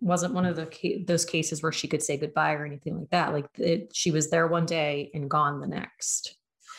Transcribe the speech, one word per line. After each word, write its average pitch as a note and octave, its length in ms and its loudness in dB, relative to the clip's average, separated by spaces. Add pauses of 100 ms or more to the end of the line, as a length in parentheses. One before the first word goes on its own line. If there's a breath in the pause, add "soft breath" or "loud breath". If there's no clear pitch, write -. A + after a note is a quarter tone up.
wasn't F3 320 2
one F#3 120 2
of E3+ 100 2
the D#3+ 100 -4
ca-, - 400 -4
those E3 200 2
cases D#3 360 -2
where D#3 100 0
she - 160 -4
could D3+ 140 0
say C#3+ 160 0
goodbye D3+ 360 0
or D3 120 -4
anything D3 320 -8
like E3 140 -8
that. D#3 220 2
Like, C#3+ 120 -2 (140)
it, - 360 2
she - 160 2
was D3+ 180 2
there E3+ 180 4
one E3+ 180 2
day D3 480 0
and C#3+ 160 -6
gone C#3+ 320 2
the - 60 -8
next. - 680 -6 (440 loud breath)